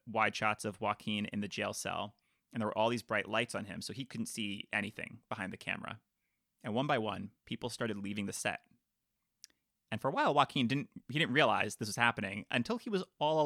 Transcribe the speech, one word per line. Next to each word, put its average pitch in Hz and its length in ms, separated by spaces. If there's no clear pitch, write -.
wide 107 240
shots 107 300
of 104 160
Joaquin 104 520
in 101 80
the 104 60
jail 101 260
cell, 98 400
and 117 100
there 107 60
were - 100
all 110 120
these 120 120
bright 104 260
lights 110 280
on 101 100
him, 90 160
so - 120
he 131 120
couldn't 113 220
see 104 460
anything 107 460
behind 95 240
the 98 40
camera. 98 420
And 107 80
one 131 140
by 143 100
one, 104 320
people 120 240
started 110 280
leaving 101 280
the 98 80
set. - 280
And 113 100
for 135 60
a 139 40
while, 233 220
Joaquin 139 340
didn't, 135 200
he 131 100
didn't 139 140
realize 107 420
this 104 140
was 98 80
happening 107 520
until 220 280
he 240 120
was 190 140
all 156 260